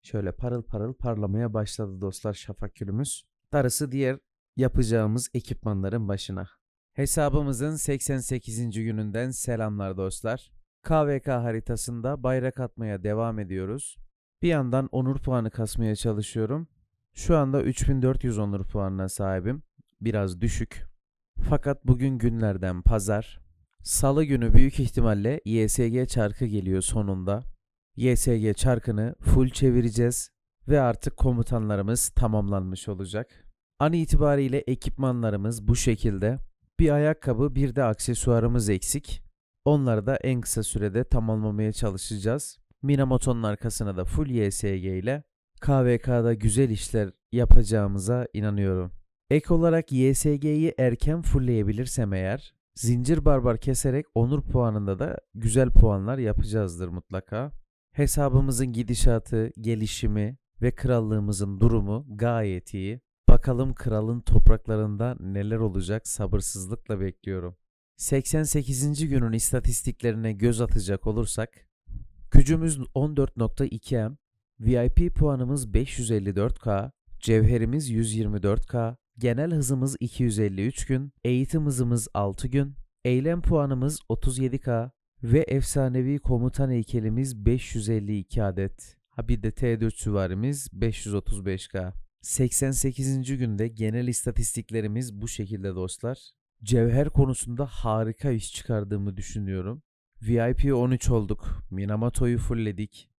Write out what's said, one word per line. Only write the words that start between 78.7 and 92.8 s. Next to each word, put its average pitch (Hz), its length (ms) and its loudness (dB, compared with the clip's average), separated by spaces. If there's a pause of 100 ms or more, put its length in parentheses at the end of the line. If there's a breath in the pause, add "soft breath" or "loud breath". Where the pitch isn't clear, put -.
genel 123 340 -2
hızımız 135 480 -2
iki 120 240 -4
yüz 107 160 0
elli 98 280 0
üç - 180 -6
gün, 131 280 -4 (100)
eğitim 131 420 0
hızımız 120 480 0
altı 101 340 -4
gün, 139 280 -2 (300)
eylem 139 360 0
puanımız 143 580 0 (100)
otuz 127 300 0
yedi 131 200 -2
K 120 320 -2 (320)
ve 120 160 6
efsanevi 135 800 0
komutan 127 500 0
heykelimiz 117 760 -2
beş 120 300 0
yüz 107 140 -4
elli 107 280 -2
iki 101 260 -2
adet. 98 540 -6 (120)
Ha 113 180 -8
bir 113 160 0
de 110 80 -2
T 117 300 -2
dört 113 120 0
süvarimiz 104 800 -4
beş 107 320 -4
yüz 104 100 -6
otuz 98 300 -4
beş 95 220 -6
K. 92 260 -8 (280)
Seksen 135 500 -2
sekizinci 135 680 -2